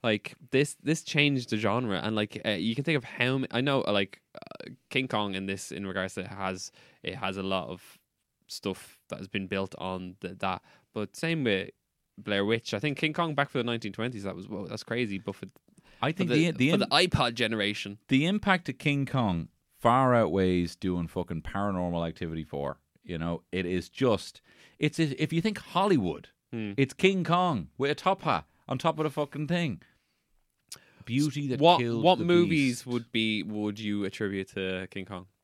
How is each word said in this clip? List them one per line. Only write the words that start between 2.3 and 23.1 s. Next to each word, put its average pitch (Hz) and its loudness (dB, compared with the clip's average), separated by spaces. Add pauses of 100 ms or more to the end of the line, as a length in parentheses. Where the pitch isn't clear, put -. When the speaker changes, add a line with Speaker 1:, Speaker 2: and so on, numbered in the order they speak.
Speaker 1:
uh, 110 0
you 101 0
can 139 -4
think 160 2
of 120 -2
how 127 0
m-, 135 -2
I 117 0
know, 135 2
uh, 104 0
like, 101 0 (120)
uh, - -16 (180)
King 131 -2
Kong 104 -2
in 95 -6
this, 98 -6
in 98 -8
regards 95 -4
to 95 -6
it 95 -10
has, 95 -6 (300)
it 92 -8
has 95 -6
a 98 -6
lot 95 -2
of - -16 (500)
stuff - -8 (120)
that - -10
has 95 -14
been 98 -6
built 95 -4
on 92 -8
the, 92 -10
that, 92 -4 (320)
but 107 -6
same 160 -2
with 95 0 (460)
Blair 101 -2
Witch. 117 -2
I 107 -2
think 147 -2
King 156 -2
Kong 165 -2
back 139 0
for 143 -2
the 117 0
nineteen 113 -4
twenties, 113 -6
that 95 -6
was, 92 -12
whoa, 101 -8
that's - -10
crazy. 113 -4
But 98 -6
for, - -12 (540)
Speaker 2:
I 139 2
Speaker 1:
for 175 -6
Speaker 2:
think 185 0
Speaker 1:
the, 160 4
Speaker 2:
the, - -
the 127 4
Speaker 1:
for 175 6
Speaker 2:
im- 202 4
Speaker 1:
the - 2
iPod 147 2
generation, 107 -2 (100)
Speaker 2:
the 135 6
impact 190 0
of - -8
King 143 0
Kong 104 0 (320)
far 123 6
outweighs 92 4
doing 87 -2
fucking 85 -4
Paranormal 90 -2
Activity 82 -6
four. 71 -6 (280)
You 87 -6